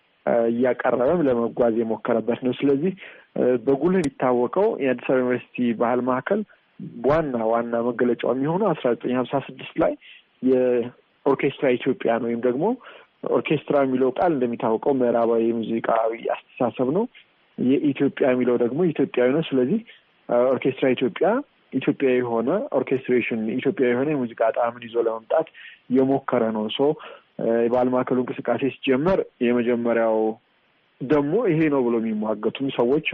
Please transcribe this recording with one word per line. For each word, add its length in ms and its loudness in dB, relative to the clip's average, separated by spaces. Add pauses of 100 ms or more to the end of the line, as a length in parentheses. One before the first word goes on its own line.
(260)
እ፣ 80 2 (140)
እያቀረበም 760 0
ለመጓዝ 520 2
የሞከረበት 680 -2
ነው። 120 0
ስለዚህ፣ 400 0 (400)
እ፣ 100 0 (160)
በጉልህ 400 2
የሚታወቀው 680 0 (120)
የአዲስ 260 -2
አበባ 140 2
ዩኒቨርሲቲ 380 -2 (160)
ባህል 300 0
ማዕከል 380 0 (600)
ዋና 320 2 (100)
ዋና 280 0 (100)
መገለጫው 460 0
የሚሆነው 380 0
አስራ 220 -2
ዘጠኝ 240 -2
ሀምሳ 200 -2 (100)
ስድስት 320 -16
ላይ 180 0 (520)
የኦርኬስትራ 1300 0
ኢትዮጵያን 520 -2
ወይም 180 -4
ደግሞ 240 0 (600)
ኦርኬስትራ 520 0
የሚለው 360 2
ቃል 180 0
እንደሚታወቀው 600 0
ምዕራባዊ 500 2
የሙዚቃዊ 680 0 (200)
አስተሳሰብ 600 -4
ነው። 140 0 (520)
የኢትዮጵያ 720 0
የሚለው 300 2
ደግሞ 280 0
ኢትዮጵያዊ 460 0
ነው። 120 0
ስለዚህ፣ 360 0 (500)
እ፣ 80 2 (100)
ኦርኬስትራ 440 0
ኢትዮጵያ 380 0 (440)
ኢትዮጵያዊ 420 0
የሆነ 340 0 (240)
ኦርኬስትሬሽን፣ 680 0 (100)
ኢትዮጵያዊ 380 0
የሆነ 200 0
የሙዚቃ 320 -4 (100)
ጣዕምን 320 -4
ይዞ 200 -12
ለመምጣት 440 -2 (420)
የሞከረ 600 2
ነው። 180 -4
ሶ፣ 180 0 (480)
እ፣ 120 -4 (120)
የባህል 300 2
ማዕከሉ 300 0
እንቅስቃሴ 420 -4 (100)
ሲጀመር 480 0 (220)
የመጀመሪያው 760 2 (840)
ደግሞ 320 2 (140)
ይሄ 120 2 (100)
ነው 120 2
ብሎ 160 2
የሚሟገቱም 720 -2
ሰዎች 420 0